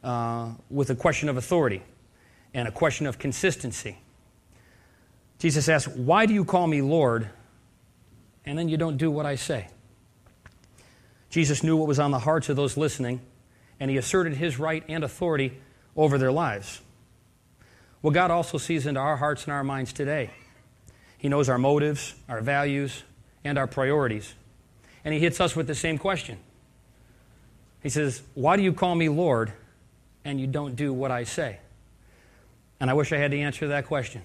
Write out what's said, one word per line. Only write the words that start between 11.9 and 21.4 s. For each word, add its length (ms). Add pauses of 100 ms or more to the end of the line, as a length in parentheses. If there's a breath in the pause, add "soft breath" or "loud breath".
on 120
the 80
hearts 300
of 80
those 200
listening, 440 (580 soft breath)
and 120
he 60
asserted 400
his 220
right 300
and 160
authority 540 (380 loud breath)
over 220
their 140
lives. 480 (1200 soft breath)
Well, 100
God 180
also 280
sees 280
into 140
our 160
hearts 280
and 80
our 120
minds 280
today. 380 (880 soft breath)
He 100
knows 200